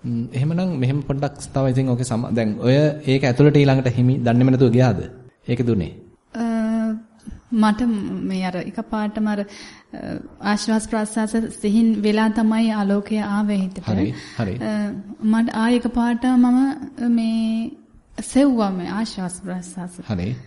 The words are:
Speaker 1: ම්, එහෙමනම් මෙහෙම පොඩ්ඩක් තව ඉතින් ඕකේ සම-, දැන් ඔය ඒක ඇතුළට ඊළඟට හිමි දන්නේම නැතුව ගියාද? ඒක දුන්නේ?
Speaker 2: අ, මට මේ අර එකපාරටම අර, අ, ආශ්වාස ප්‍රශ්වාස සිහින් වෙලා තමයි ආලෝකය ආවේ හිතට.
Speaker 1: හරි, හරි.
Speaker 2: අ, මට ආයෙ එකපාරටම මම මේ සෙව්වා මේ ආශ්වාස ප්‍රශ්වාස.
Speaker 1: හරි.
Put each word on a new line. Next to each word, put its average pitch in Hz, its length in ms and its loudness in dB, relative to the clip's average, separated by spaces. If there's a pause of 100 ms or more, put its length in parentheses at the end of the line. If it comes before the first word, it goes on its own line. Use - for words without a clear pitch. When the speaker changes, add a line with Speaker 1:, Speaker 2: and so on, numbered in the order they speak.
Speaker 1:
ම්, 120 260 -4
එහෙමනම් 170 480 -2
මෙහෙම 131 260 0
පොඩ්ඩක් 139 420 -4
තව 135 240 -2
ඉතින් 131 220 2
ඕකේ 120 160 0
සම-, 117 240 -4
දැන් 113 280 0
ඔය 127 180 4 (280)
ඒක 135 200 2
ඇතුළට 143 340 6
ඊළඟට 135 340 4
හිමි 123 260 2
දන්නේම 120 320 4
නැතුව 131 220 6
ගියාද? 117 280 4 (420)
ඒක 120 200 -4
දුන්නේ? 110 300 0 (400)
Speaker 2:
අ, 233 120 -6 (1040)
මට 214 300 2 (420)
මේ 190 240 -4
අර 180 120 -4
එකපාරටම 214 680 -4
අර, 208 120 -2
අ, - 600 -14 (380)
ආශ්වාස 214 480 0
ප්‍රශ්වාස 214 460 -4 (200)
සිහින් 220 360 2 (100)
වෙලා 214 300 2
තමයි 220 420 2
ආලෝකය 202 520 0
ආවේ 208 360 0
හිතට. 185 240 -4
Speaker 1:
හරි, - 240 0 (260)
හරි. 95 240 -4
Speaker 2:
අ, 214 160 -4 (480)
මට 226 340 2
ආයෙ 226 220 2
එකපාරටම 240 680 2
මම 247 140 4 (500)
මේ 226 600 0 (480)
සෙව්වා 240 520 2
මේ 180 180 -6
ආශ්වාස 196 500 -6
ප්‍රශ්වාස. 180 680 -10
Speaker 1:
හරි. 92 240 -4 (180)